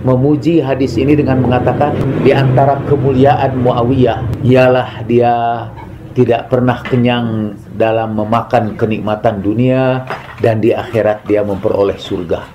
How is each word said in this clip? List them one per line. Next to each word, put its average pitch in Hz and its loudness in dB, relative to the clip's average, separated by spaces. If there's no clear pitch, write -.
memuji 139 2
hadis 131 0
ini 143 4
dengan 131 2
mengatakan, 123 0
di 135 4
antara 135 2
kemuliaan 131 2
Muawiyah 120 0
ialah 127 2
dia 120 2
tidak 117 0
pernah 123 0
kenyang 117 -2
dalam 110 0
memakan 110 0
kenikmatan 107 -2
dunia, 127 0
dan 110 2
di 110 2
akhirat 107 -2
dia 104 0
memperoleh 98 -2
surga. 90 -6